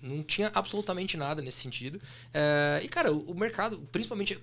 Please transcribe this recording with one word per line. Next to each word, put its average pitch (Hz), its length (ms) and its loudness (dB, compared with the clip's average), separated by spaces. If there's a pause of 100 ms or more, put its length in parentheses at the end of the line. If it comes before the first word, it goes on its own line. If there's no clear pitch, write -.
não 139 220 -6
tinha 202 320 0
absolutamente 196 640 0
nada 147 240 -2
nesse 127 160 -4
sentido. 131 420 -6 (320)
É, 147 500 4
e, - 60 -4
cara, 269 240 4
o, 151 180 -2
o 175 80 -6
mercado, 214 400 0 (140)
principalmente 214 500 -2